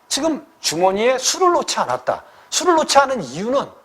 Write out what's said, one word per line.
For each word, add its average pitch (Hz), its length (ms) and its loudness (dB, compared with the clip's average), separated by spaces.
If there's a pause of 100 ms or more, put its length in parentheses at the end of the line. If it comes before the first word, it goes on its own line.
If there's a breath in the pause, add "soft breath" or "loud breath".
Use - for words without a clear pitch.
지금 302 380 -2 (140)
주머니에 196 580 0
술을 349 360 0
놓지 262 260 -2
않았다. 127 440 -4 (260 loud breath)
술을 330 260 0
놓지 302 220 2
않은 269 260 4
이유는 196 460 -4 (160)